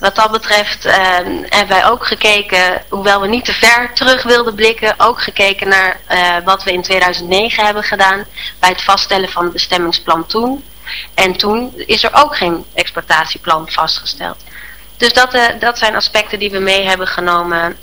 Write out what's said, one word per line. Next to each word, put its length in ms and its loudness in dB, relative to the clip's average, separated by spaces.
Wat 140 0
dat 160 2
betreft, 540 -2
ehm, 640 2
hebben 280 2
wij 100 4
ook 200 2
gekeken, 840 0
hoewel 320 0
we 60 -2
niet 180 -2
te 80 -4
ver 420 2
terug 280 2
wilden 320 2
blikken, 420 2
ook 260 2
gekeken 460 0
naar, 380 2
eh, 380 2
wat 180 2
we 100 -2
in 100 -2
tweeduizend 460 0
negen 360 0
hebben 180 0
gedaan 440 0
bij 100 4
het 140 -2
vaststellen 460 0
van 160 -2
het 80 -2
bestemmingsplan 720 -2
toen. 380 -2
En 220 0
toen 400 -2
is 260 -2
er 120 0
ook 220 4
geen 280 -2
exploitatieplan 960 -2
vastgesteld. 640 -4
Dus 160 0
dat, 220 2
eh, 260 0
dat 180 -2
zijn 180 0
aspecten 420 -2
die 120 -4
we 80 -4
mee 280 0
hebben 200 -2
genomen 760 -2